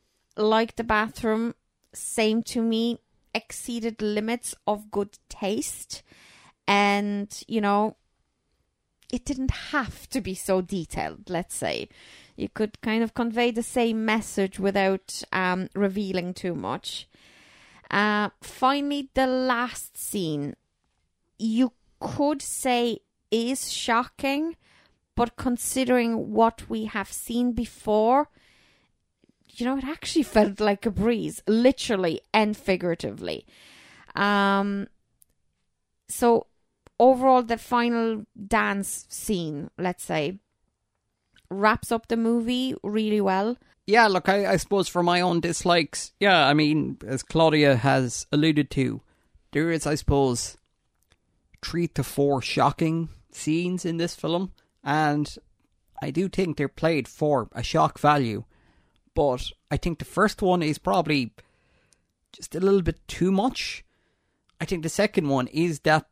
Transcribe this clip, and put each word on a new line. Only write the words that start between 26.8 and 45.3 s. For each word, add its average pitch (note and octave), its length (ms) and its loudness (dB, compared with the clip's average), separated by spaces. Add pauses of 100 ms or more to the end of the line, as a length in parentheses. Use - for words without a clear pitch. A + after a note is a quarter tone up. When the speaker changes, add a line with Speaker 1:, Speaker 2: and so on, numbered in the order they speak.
Speaker 1:
have G#3 260 -8
seen B3 400 -2
before, A3+ 800 2 (1200)
you A#3+ 120 -4
know, C4+ 100 0
it C4 80 -6
actually D4+ 380 -2
felt G#3 360 4
like G#3+ 280 0
a A3 40 2
breeze, G3 560 -2
literally G#3+ 760 2 (100)
and G#3+ 240 2
figuratively. C3+ 880 -4 (720)
Um, G3+ 760 2 (1200)
so - 380 2 (520)
overall, B3+ 440 6
the A3+ 160 -4
final A#3 680 0 (220)
dance G3+ 640 -2
scene, D#3+ 680 -6
let's F3+ 260 -4
say, E3 340 -4 (1120)
wraps G#3+ 420 2
up A3+ 160 -4
the A#3 80 -2
movie A#3+ 640 0
really G#3+ 380 0
well. G3 360 0 (300)
Speaker 2:
Yeah, A3+ 200 6
look, F#3+ 220 2
I, G3 180 2
I F#3+ 100 2
suppose F#3+ 320 0
for F3 140 0
my F3 180 4
own F3 200 2